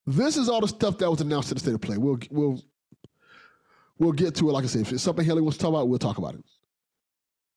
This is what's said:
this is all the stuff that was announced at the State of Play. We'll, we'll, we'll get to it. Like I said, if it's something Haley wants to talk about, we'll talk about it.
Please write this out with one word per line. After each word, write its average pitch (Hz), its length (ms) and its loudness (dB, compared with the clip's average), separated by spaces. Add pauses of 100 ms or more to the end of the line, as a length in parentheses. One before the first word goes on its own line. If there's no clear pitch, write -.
this 247 300 2
is 247 120 0
all 226 120 2
the 208 80 0
stuff 202 300 0
that 175 120 2
was 160 100 0
announced 147 300 0
at 131 60 -4
the 120 40 -4
State 123 140 0
of 110 80 -4
Play. 104 160 -4
We'll, 131 200 0 (120)
we'll, 143 320 -2 (1400)
we'll 165 140 4
get 156 240 0
to 156 120 2
it. 147 40 2
Like 131 120 0
I 120 40 -2
said, 117 120 -2
if 107 120 -2
it's 127 100 -4
something 170 220 0
Haley 160 180 2
wants 151 160 0
to - 40 -4
talk 170 120 2
about, 135 140 2
we'll 127 100 2
talk 101 200 -2
about 78 160 -8
it. - 100 -20 (1120)